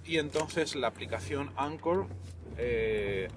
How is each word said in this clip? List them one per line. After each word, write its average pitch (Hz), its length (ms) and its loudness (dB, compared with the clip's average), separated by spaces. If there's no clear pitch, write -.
Y 160 140 0
entonces 151 580 2
la 127 120 4
aplicación 117 680 -4
Anchor, 160 520 2
eh, 110 800 2